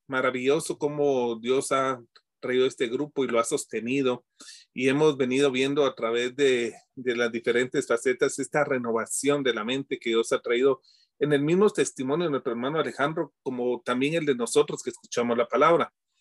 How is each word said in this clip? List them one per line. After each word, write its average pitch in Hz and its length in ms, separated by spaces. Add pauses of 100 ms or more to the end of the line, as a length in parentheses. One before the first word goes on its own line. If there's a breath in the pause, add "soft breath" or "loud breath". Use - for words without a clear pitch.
maravilloso 131 680
cómo 139 600
Dios 131 320
ha 131 300 (380)
traído 127 260
este 131 220
grupo 135 360
y 123 40
lo 117 120
ha 117 40
sostenido, 123 840 (480 loud breath)
y 127 160
hemos 147 280
venido 135 340
viendo 139 340
a 127 100
través 120 400
de, 127 400 (200)
de 123 200
las 120 160
diferentes 123 560
facetas 127 520
esta 147 240
renovación 127 800
de 127 120
la 107 100
mente 131 360
que 117 120
Dios 113 200
ha 127 80
traído 127 420 (360 soft breath)
en 151 160
el 143 80
mismo 185 280
testimonio 147 560
de 160 60
nuestro 131 200
hermano 131 280
Alejandro, 147 640
como 123 400
también 131 340
el 160 100
de 143 100
nosotros 120 480
que 127 60
escuchamos 120 480
la 117 100
palabra. 147 460 (280)